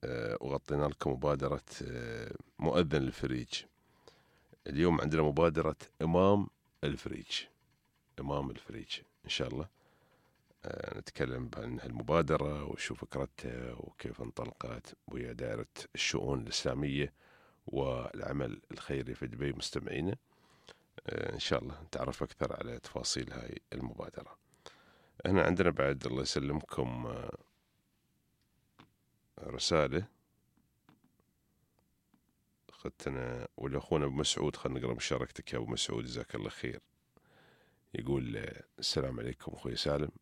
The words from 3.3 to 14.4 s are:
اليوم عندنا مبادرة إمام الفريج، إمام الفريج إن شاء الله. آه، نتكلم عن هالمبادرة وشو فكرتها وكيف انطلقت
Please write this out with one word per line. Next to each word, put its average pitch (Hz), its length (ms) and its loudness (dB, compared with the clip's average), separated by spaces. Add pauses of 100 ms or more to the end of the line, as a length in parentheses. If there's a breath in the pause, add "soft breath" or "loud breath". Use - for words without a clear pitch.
اليوم 80 340 6
عندنا 78 200 4
مبادرة 78 540 6 (260)
إمام 95 460 6 (360)
الفريج، - 480 -4 (880)
إمام 69 300 0
الفريج - 500 -8 (260)
إن - 40 -10
شاء - 180 0
الله. - 200 -4 (1000 soft breath)
آه، - 320 -6
نتكلم 64 600 -2
عن 60 220 -4
هالمبادرة 71 840 4
وشو - 300 -4
فكرتها 62 760 -6
وكيف - 480 -10
انطلقت 60 760 -8 (120)